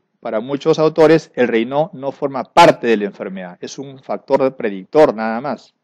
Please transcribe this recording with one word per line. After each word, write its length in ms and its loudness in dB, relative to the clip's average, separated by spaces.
para 220 -6
muchos 380 -4
autores 540 2
el 140 0
Raynaud 460 -2
no 180 -10
forma 320 -8
parte 440 4
de 100 4
la 80 -2
enfermedad. 560 -12
Es 180 -16
un 200 -16
factor 580 -2
predictor 580 0
nada 240 -6
más. 340 -10